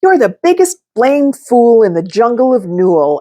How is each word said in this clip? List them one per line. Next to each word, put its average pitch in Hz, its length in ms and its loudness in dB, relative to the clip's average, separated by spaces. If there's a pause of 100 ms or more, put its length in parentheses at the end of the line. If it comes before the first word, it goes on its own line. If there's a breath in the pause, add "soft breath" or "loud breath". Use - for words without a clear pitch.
You're 381 160 2
the 202 240 -2
biggest 359 360 0 (160)
blame 277 380 0
fool 233 500 2
in 196 120 0
the 165 80 -4
jungle 233 520 -2
of 214 120 -2
Newell 170 540 -2